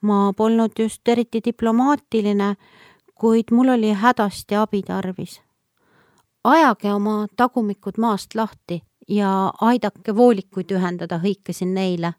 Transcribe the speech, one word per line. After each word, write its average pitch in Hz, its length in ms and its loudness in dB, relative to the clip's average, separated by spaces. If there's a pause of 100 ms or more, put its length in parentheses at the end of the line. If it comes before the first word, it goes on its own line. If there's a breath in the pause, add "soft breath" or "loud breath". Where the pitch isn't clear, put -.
Ma 202 360 2
polnud 220 400 0
just 226 320 -4
eriti 233 360 0
diplomaatiline, 226 1080 0 (600 soft breath)
kuid 226 340 2
mul 254 220 4
oli 214 200 2
hädasti 208 640 -2
abi 208 280 -2
tarvis. 185 580 -8 (1000)
"Ajage 247 500 4
oma 208 420 -2
tagumikud 214 640 -4
maast 220 380 -4
lahti 208 480 -6 (240)
ja 190 540 0
aidake 220 540 0
voolikuid 208 560 2
ühendada," 175 520 -4
hõikasin 185 500 -4
neile. 180 460 -2